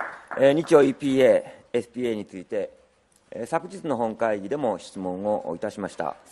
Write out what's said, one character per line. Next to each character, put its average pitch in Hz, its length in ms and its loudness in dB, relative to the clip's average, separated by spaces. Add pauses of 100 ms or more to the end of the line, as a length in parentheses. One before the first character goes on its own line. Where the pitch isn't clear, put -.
(360)
え 135 140 6
ー、 - 20 4
日 160 120 2
朝 151 180 8
イ 139 80 6
ー 123 60 -4
ピ 135 200 -2
ー 135 60 6
エ 107 400 4 (100)
ー、 120 60 0
エ 117 40 -2
ス - 60 -12
ピ - 120 -12
ー 123 100 -2
エ - 40 -2
ー - 20 -
に 101 100 -8
つ - 100 -16
い 92 80 -12
て、 101 280 -6 (580)
え 110 140 -8
ー、 - 20 -14
昨 170 220 -4
日 180 180 -14
の 139 100 -2
本 113 200 -2
会 107 240 0
議 98 80 -10
で 139 80 -4
も 113 240 -2
質 - 180 -16
問 92 260 -6
を 104 300 -2
い 82 60 -12
た 107 100 -6
し - 80 -14
ま 95 100 -6
し - 60 -12
た。 78 220 -6 (160)